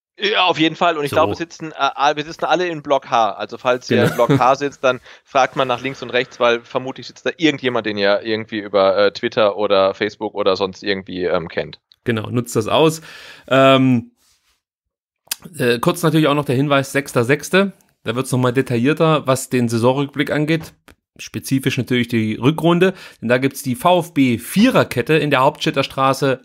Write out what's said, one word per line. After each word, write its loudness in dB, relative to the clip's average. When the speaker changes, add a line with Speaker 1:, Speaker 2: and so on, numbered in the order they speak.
Speaker 1:
Ja, 0
auf 0
jeden 2
Fall. 2
Und -4
ich -4
Speaker 2:
So. 0
Speaker 1:
glaube, 2
wir -8
sitzen, -12
äh, 0
wir -6
sitzen -10
alle 0
in -6
Block -2
H. 2
Also -10
falls -2
ihr 2
Speaker 2:
Genau. 4
Speaker 1:
in -8
Block 2
H 4
sitzt, -8
dann 0
fragt 0
man 0
nach -2
links -8
und -12
rechts, -4
weil 2
vermutlich -8
sitzt -12
da -2
irgendjemand, -2
den -4
ihr 2
irgendwie -6
über, 2
äh, 4
Twitter -2
oder 2
Facebook -6
oder 0
sonst -6
irgendwie, -6
ähm, -2
kennt. -10
Speaker 2:
Genau, -4
nutzt -4
das -2
aus. 2
Ähm, 4
äh, 0
kurz 0
natürlich 2
auch 2
noch -2
der 0
Hinweis, 0
sechster -2
sechste. 0
Da -4
wird's -4
noch 0
mal 2
detaillierter, 0
was 0
den 0
Saisonrückblick 0
angeht. -2
Spezifisch -4
natürlich -2
die -2
Rückrunde, 2
denn -6
da 4
gibt's -2
die -4
V 2
F -8
B 2
Viererkette 0
in 0
der 2
Hauptstädter 0
Straße 0